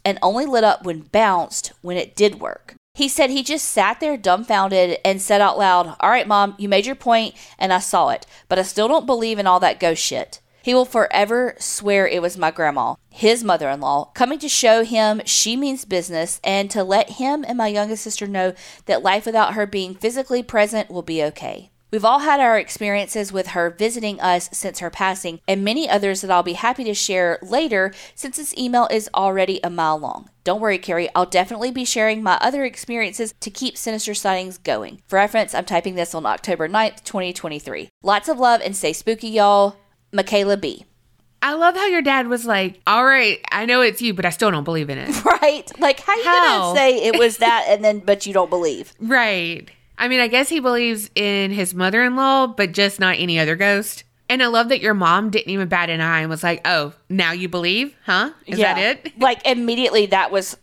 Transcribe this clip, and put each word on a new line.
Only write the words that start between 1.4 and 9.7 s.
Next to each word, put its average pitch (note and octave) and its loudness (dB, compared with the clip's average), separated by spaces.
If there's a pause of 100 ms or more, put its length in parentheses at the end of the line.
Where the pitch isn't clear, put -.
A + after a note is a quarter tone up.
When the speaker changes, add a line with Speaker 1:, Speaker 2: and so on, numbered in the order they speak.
Speaker 1:
when F3+ -6
it - -8
did G#3 2
work. - -12 (180)
He C#4 -2
said C4+ 2
he C4+ -4
just D4 -4
sat G#3 0
there D4+ -2
dumbfounded G3 2
and G3 0
said G3+ 2
out G3 4
loud, F3+ 2
"All F#3 2
right, A3+ 2
Mom, G3+ 2
you G3+ -6
made G3+ 2
your C4+ -6
point A#3 0 (240)
and F#3+ 0
I F#3 2
saw E3+ 0
it, - -4 (220)
but F#3 0
I F#3 2
still G#3 -2
don't D4 0
believe A3+ -2
in G3+ -2
all F3+ 4
that F3+ 2